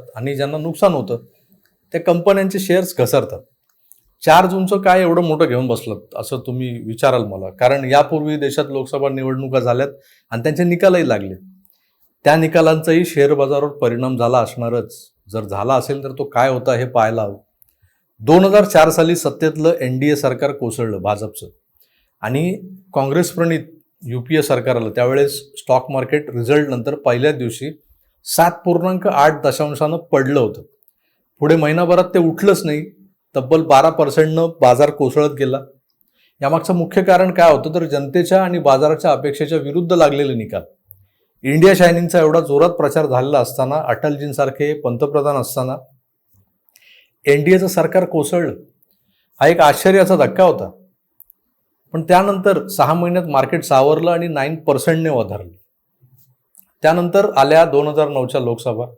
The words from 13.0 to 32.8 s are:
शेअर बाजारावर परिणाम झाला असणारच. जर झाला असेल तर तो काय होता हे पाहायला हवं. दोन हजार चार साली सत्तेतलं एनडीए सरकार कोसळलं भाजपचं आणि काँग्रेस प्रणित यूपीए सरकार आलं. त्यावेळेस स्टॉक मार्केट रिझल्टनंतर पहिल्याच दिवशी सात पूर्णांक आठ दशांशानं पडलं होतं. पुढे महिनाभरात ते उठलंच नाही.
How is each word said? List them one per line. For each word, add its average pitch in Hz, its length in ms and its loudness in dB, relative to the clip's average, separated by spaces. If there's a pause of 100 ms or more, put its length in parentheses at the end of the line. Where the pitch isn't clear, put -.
शेअर 147 300 2
बाजारावर 139 380 0
परिणाम 127 440 -4
झाला 120 220 2
असणारच. 117 600 -4 (300)
जर 104 160 -8
झाला 101 300 -2
असेल 139 300 -4
तर 131 80 -12
तो 110 140 -10
काय 123 240 0
होता 127 240 -2
हे 120 120 -4
पाहायला 113 360 -2
हवं. 101 160 -8 (840)
दोन 160 240 4
हजार 196 220 6
चार 160 240 4
साली 165 260 0
सत्तेतलं 156 640 -2
एनडीए 131 360 -2
सरकार 139 360 -2
कोसळलं 113 500 -6
भाजपचं 104 460 -6 (760)
आणि 143 320 -4 (400)
काँग्रेस 147 360 -2
प्रणित 165 340 -4 (380)
यूपीए 123 400 -2
सरकार 123 340 -2
आलं. 113 140 -6
त्यावेळेस 135 500 -2 (160)
स्टॉक 127 340 -2
मार्केट 135 400 -4
रिझल्टनंतर 127 640 -2
पहिल्याच 135 400 0
दिवशी 127 340 -8 (560)
सात 170 260 2 (120)
पूर्णांक 180 420 -2
आठ 147 360 2
दशांशानं 147 540 -2 (100)
पडलं 139 340 0
होतं. 107 220 -4 (800)
पुढे 151 160 4
महिनाभरात 170 580 2
ते 190 60 2
उठलंच 170 440 0
नाही. 151 200 -6 (500)